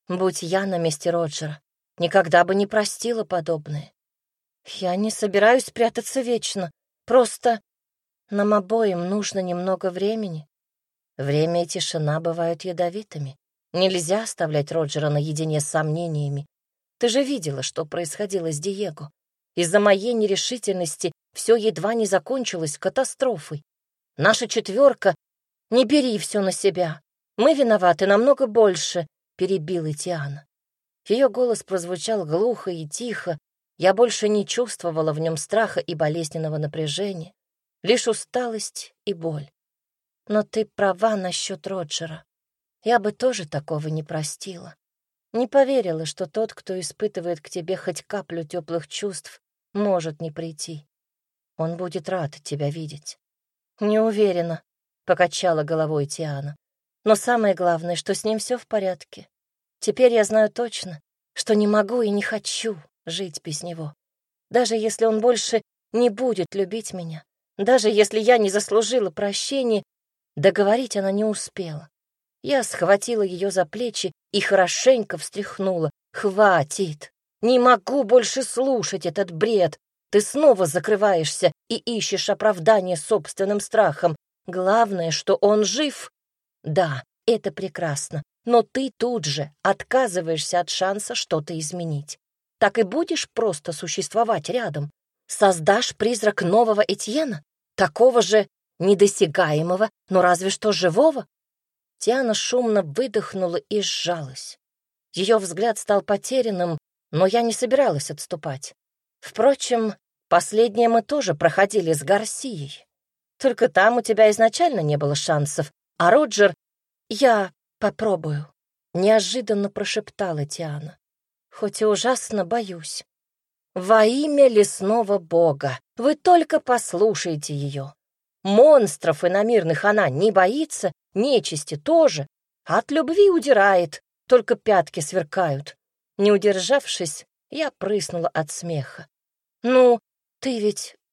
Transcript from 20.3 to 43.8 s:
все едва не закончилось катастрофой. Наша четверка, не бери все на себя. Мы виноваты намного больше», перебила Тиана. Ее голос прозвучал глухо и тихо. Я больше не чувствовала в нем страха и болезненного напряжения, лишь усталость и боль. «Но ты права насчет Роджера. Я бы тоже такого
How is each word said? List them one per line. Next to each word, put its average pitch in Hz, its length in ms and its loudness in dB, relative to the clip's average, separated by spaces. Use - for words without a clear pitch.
все - 220 2
едва 208 400 0
не 226 100 0
закончилось 185 720 -4
катастрофой. 196 840 -4
Наша 214 300 2
четверка, 208 680 2
не 247 140 4
бери 254 320 2
все - 240 -4
на 185 100 0
себя. 170 500 -2
Мы 277 160 4
виноваты 190 520 2
намного 247 400 4
больше», 190 600 2
перебила 170 560 -2
Тиана. 147 520 -8
Ее 247 220 4
голос 240 340 -2
прозвучал 185 600 -4
глухо 196 460 -2
и 160 140 -8
тихо. 180 520 -8
Я 185 160 4
больше 214 340 2
не 208 180 0
чувствовала 165 680 -4
в 151 60 -6
нем 160 180 -4
страха 208 420 -2
и 175 160 -6
болезненного 156 600 -4
напряжения, 156 760 -6
лишь 233 240 0
усталость 226 840 -6
и 202 80 -4
боль. 160 360 -8
«Но 208 160 0
ты 214 220 -4
права 196 400 0
насчет 185 500 -8
Роджера. 165 600 -10
Я 233 160 2
бы 202 140 -4
тоже 226 340 -4
такого 151 400 -6